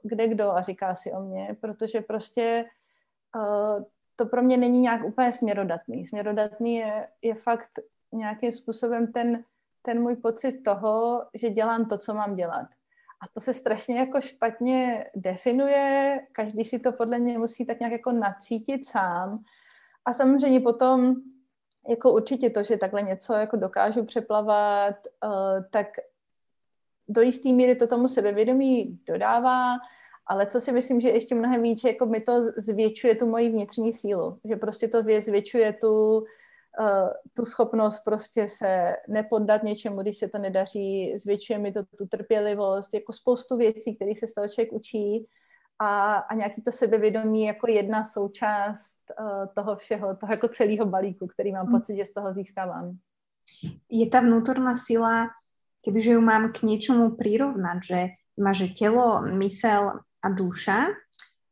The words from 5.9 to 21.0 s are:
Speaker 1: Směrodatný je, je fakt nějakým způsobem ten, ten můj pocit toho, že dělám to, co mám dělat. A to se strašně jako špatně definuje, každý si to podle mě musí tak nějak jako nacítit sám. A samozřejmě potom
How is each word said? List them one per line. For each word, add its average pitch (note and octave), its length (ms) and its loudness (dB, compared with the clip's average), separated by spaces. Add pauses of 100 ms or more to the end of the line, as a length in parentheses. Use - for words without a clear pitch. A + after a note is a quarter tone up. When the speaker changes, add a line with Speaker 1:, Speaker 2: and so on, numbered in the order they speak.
Speaker 1:
Směrodatný G#3+ 680 -4
je, G#3+ 320 -6 (140)
je A3+ 120 -2
fakt A#3 440 -4 (340)
nějakým A3 400 -4
způsobem A#3 600 -4
ten, A#3 320 -2 (380)
ten A#3 200 -2
můj A#3+ 140 0
pocit A#3+ 460 -4
toho, A3 600 0 (100)
že A3+ 160 -4
dělám A3+ 380 0
to, G#3 100 -4
co G#3 160 -8
mám G#3 220 -4
dělat. E3+ 300 -4 (540)
A F#3 120 -20
to A3+ 80 -12
se B3+ 140 -4
strašně A3 440 -4
jako C4 220 0
špatně B3 960 -2
definuje, C#4 1040 0 (120)
každý G#3+ 320 -4
si A#3 140 -4
to B3+ 140 0
podle A#3+ 260 -2
mě A#3+ 200 0
musí A#3 280 -4
tak A#3 140 -6
nějak A#3 120 -4
jako A#3 200 -4
nacítit A3+ 720 -4
sám. F#3+ 560 -4 (640)
A B3+ 80 -2
samozřejmě C4 480 4
potom B3+ 540 4 (760)